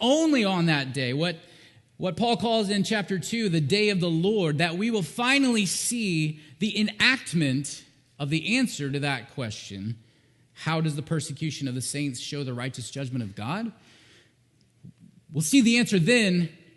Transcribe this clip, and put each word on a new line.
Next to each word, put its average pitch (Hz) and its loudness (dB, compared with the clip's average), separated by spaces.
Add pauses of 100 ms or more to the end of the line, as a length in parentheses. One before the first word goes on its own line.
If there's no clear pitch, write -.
only 285 4
on 185 2
that 139 2
day, 127 -2
what, 165 -2 (600)
what 180 -4
Paul 233 2
calls 220 2
in 202 2
chapter 196 -2
two, 220 -2
the 165 2
day 202 2
of 190 0
the 175 0
Lord, 165 2
that 170 0
we 220 0
will 208 0
finally 247 2
see 170 -2 (180)
the 202 -2
enactment 170 0 (340)
of 143 -4
the 180 0
answer 147 -2
to 139 -4
that 139 -4
question, 107 -8 (560)
"How 160 -2
does 156 -2
the 151 -6
persecution 143 -4
of 123 -6
the 131 -4
saints 139 -6
show 143 -8
the 131 -6
righteous 123 -8
judgment 131 -6
of 98 -8
God?" 175 -6 (1600)
We'll 147 -2
see 269 4
the 233 6
answer 208 2
then 180 4 (260)